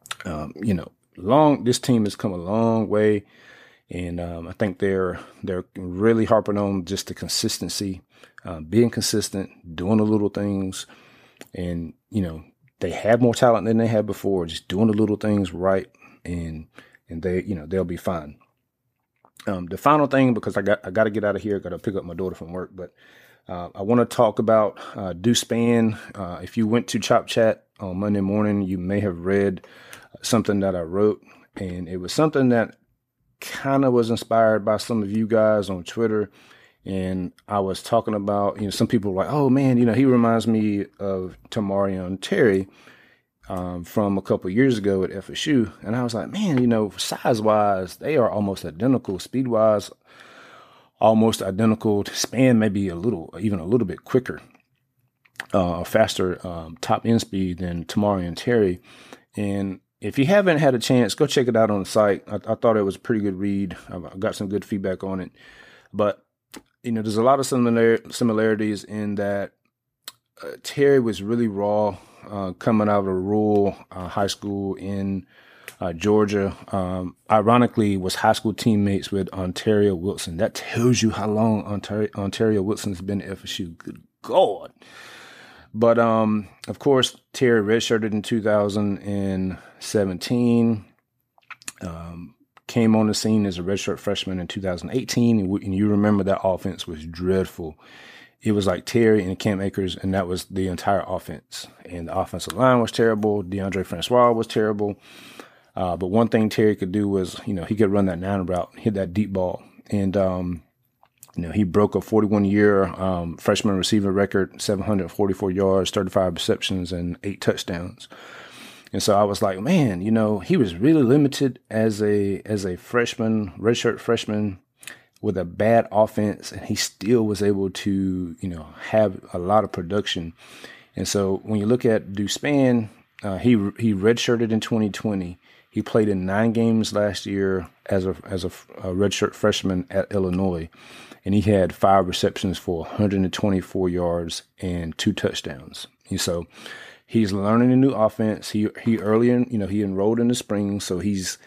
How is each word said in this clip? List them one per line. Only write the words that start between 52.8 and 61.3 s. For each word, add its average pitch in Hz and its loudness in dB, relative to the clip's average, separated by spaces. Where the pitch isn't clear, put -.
a 87 -6
little, 85 -4
even 101 -2
a 80 -8
little 113 2
bit 82 -10
quicker, - -2
uh, 87 0
faster, 98 0
um, 82 -12
top 107 0
end 113 4
speed 92 -4
than 87 -6
Tamorrion 95 -2
Terry." 104 2
And 98 -4
if 104 -6
you 135 2
haven't 185 4
had 139 2
a 123 0
chance, 120 2
go 151 2
check 135 2